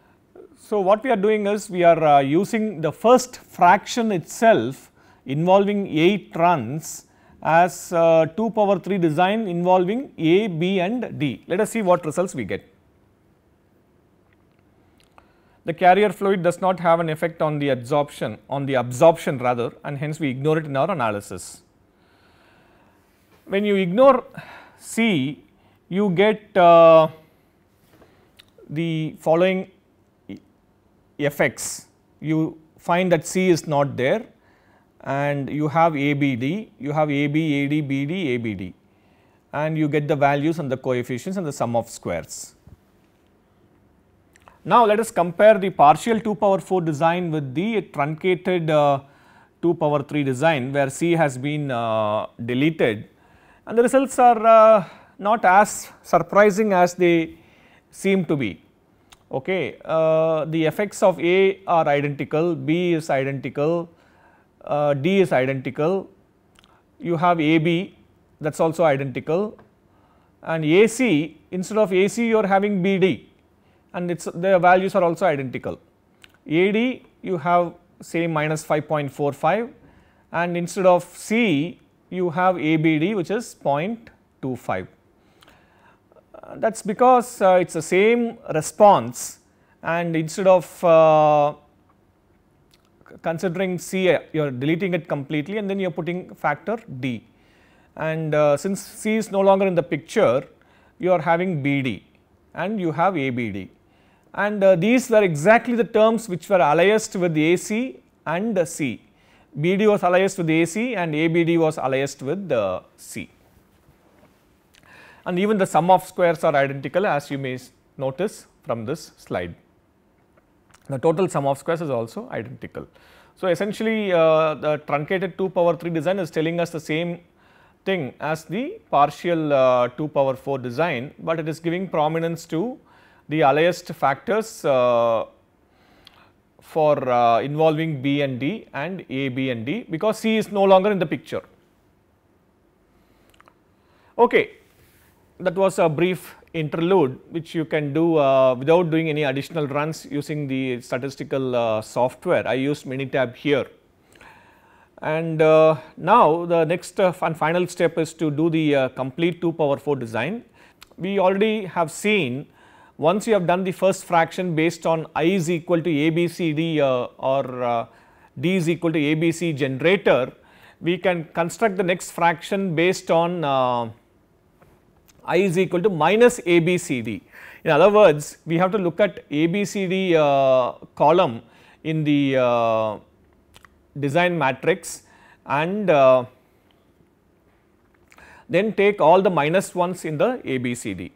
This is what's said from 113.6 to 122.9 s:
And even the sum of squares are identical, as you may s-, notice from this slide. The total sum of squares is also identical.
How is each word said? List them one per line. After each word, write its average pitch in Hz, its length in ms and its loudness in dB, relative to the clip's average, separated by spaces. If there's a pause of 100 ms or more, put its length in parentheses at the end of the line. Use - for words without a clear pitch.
And - 120 -4
even 208 200 0
the 190 100 0
sum 180 240 2
of 180 160 4
squares 170 380 0
are 156 100 2
identical, 139 500 -2
as 147 240 -2
you 143 80 -6
may 131 180 -6
s-, 127 160 -16 (260)
notice 143 500 -6 (160)
from 117 220 -6
this 147 320 -10
slide. 90 360 -8 (1300)
The 139 100 -8
total 165 300 0
sum 143 180 -2
of 139 120 0
squares 165 240 -4
is 160 80 -6
also 120 420 -6
identical. 120 560 -12 (480)